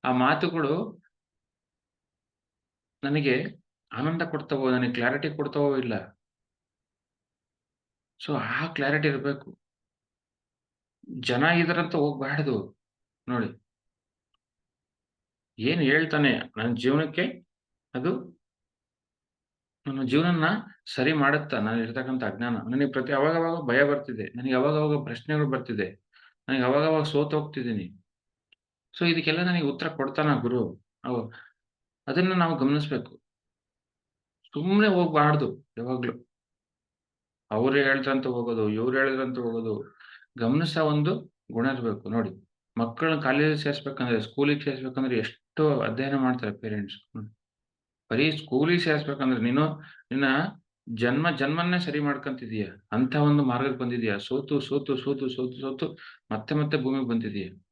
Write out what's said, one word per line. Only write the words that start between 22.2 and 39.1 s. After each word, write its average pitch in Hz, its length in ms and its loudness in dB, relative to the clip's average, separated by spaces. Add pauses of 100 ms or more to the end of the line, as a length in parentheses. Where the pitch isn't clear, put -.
ಅಜ್ಞಾನ? 110 320 -4
ನನಗೆ 135 360 -2
ಪ್ರತಿ, 135 200 -2
ಅವಾಗವಾಗ 165 500 2
ಭಯ 135 220 4
ಬರ್ತಿದೆ, 131 540 -4
ನನಗೆ 131 160 -2
ಅವಾಗವಾಗ 147 500 2
ಪ್ರಶ್ನೆಗಳು 139 460 -2
ಬರ್ತಿದೆ, 104 520 -4 (460)
ನನಗೆ 131 140 0
ಅವಾಗವಾಗ 151 400 4
ಸೋತು 147 380 0
ಹೋಗ್ತಿದ್ದೀನಿ. 117 640 -6 (960)
So 170 100 4
ಇದಕ್ಕೆಲ್ಲ 165 320 0
ನನಗೆ 175 220 2
ಉತ್ತರ 139 240 -2
ಕೊಡ್ತಾನ 139 520 0
ಗುರು? 117 440 -2 (200)
ಅವ-, 117 280 -4 (720)
ಅದನ್ನ 180 260 2
ನಾವು 165 260 2
ಗಮನಿಸ್ಬೇಕು. 139 600 0 (1300)
ಸುಮ್ನೆ 196 360 4
ಹೋಗ್ಬಾರ್ದು 151 800 2 (120)
ಯಾವಾಗ್ಲೂ. 120 480 -4 (1200)
ಅವ್ರು 127 260 2
ಹೇಳ್ದ್ರಂತ 135 500 2
ಹೋಗೋದು, 117 440 0
ಇವ್ರು 120 280 0
ಹೇಳಿದ್ರಂತ 131 400 0